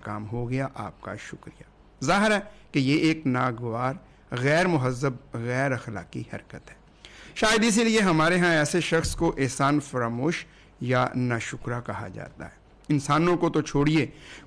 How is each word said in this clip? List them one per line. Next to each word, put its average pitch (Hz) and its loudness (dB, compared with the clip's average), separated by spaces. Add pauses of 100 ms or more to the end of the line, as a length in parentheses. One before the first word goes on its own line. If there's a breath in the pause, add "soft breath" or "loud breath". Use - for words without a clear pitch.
काम 104 -8
हो 113 -6
गया, 131 -2
आपका 98 -12
शुक्रिया। - -16 (340)
ज़ाहिर 202 4
है 202 2 (340 loud breath)
कि 151 2
ये 135 4 (120)
एक 160 -2
नागवार, 123 -2 (340 soft breath)
गैर 147 2
मुहज़्ज़ब, 131 0 (160)
गैर 127 -2
अखलाकी 113 -8
हरकत - -14
है। - -20 (580 loud breath)
शायद 220 2
इसीलिए 226 4
हमारे 170 4
यहाँ 175 4
ऐसे 156 2
शख्स 160 0
को 165 0
एहसान 139 2
फरामोश 123 -4 (380 loud breath)
या 127 2
नाशुक्रा 120 -4
कहा 117 -8
जाता 95 -14
है। - -18 (300)
इंसानों 151 2
को 170 0
तो 156 2
छोड़िए, 147 2 (360 loud breath)